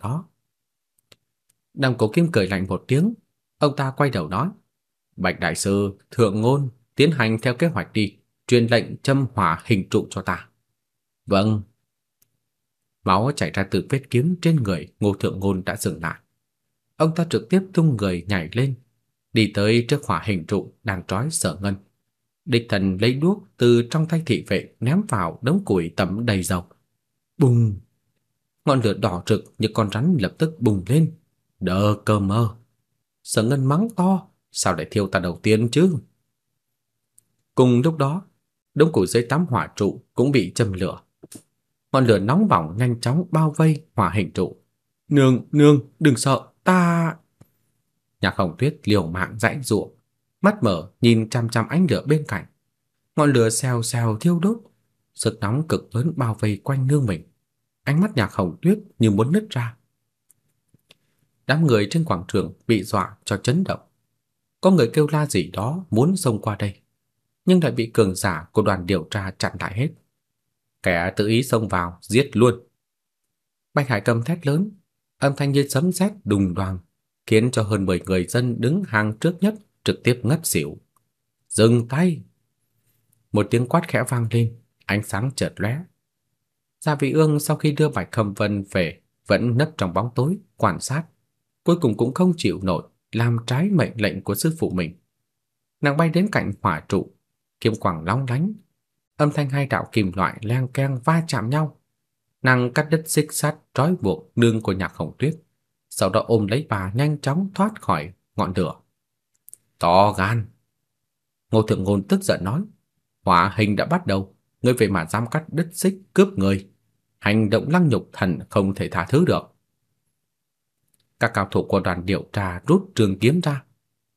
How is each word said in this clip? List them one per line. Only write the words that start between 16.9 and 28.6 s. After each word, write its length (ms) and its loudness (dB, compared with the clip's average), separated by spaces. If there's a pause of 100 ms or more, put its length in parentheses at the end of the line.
Ông 200 0
ta 140 -2
trực 200 -4
tiếp 120 2 (120)
tung 240 2
người 300 -2
nhảy 260 -2
lên, 220 -2 (580)
đi 200 2
tới 340 2
trước 180 -2
hỏa 200 -2
hình 200 -4
trụ 280 -2 (100)
đang 240 -4
trói 240 -2
Sở 300 -4
Ngân. 140 -2 (720)
Địch 240 0
thần 320 0
lấy 120 2
đuốc 340 -2 (100)
từ 340 4
trong 160 0
tay 180 -2
thị 220 -2
vệ 320 -4
ném 300 0
vào 320 -4
đống 240 0
củi 300 0
tẩm 300 -2
đầy 180 0
dầu. 220 -4 (720)
Bùng! 420 2 (840)